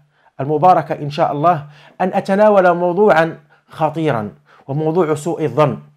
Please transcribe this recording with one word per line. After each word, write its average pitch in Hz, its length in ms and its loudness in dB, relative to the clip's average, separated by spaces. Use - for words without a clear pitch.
المباركة 156 540 2
إن 143 160 -8
شاء 151 220 -2
الله 147 320 0
أن 185 140 -2
أتناول 196 600 2
موضوعا 170 640 2
خطيرا، 151 600 -4
وموضوع 156 460 -2
سوء 160 300 -6
الظن. 143 340 0